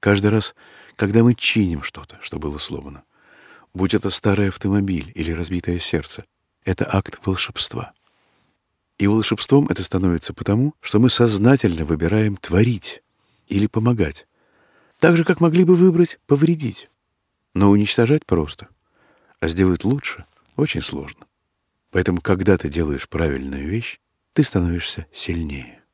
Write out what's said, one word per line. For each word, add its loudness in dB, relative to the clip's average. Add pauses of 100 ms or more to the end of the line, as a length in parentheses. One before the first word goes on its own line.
Каждый 2
раз, -2 (420)
когда 2
мы 6
чиним -2
что-то, -14
что -12
было -8
сломано, -12 (680)
будь -2
это -2
старый 0
автомобиль -2
или -6
разбитое -4
сердце, -8 (400)
это -2
акт -2
волшебства. -6 (1040)
И 2
волшебством 2
это -4
становится -2
потому, 0
что 0
мы 6
сознательно 4
выбираем 0
творить 0 (440)
или 0
помогать, -2 (720)
так 4
же, 2
как 0
могли 4
бы 6
выбрать 4
повредить. 0 (640)
Но 4
уничтожать 2
просто, -4 (720)
а -4
сделать 0
лучше -4 (300)
очень -2
сложно. -12 (640)
Поэтому, 0
когда 0
ты -6
делаешь -4
правильную -4
вещь, -8 (400)
ты 6
становишься -4
сильнее. -10 (120)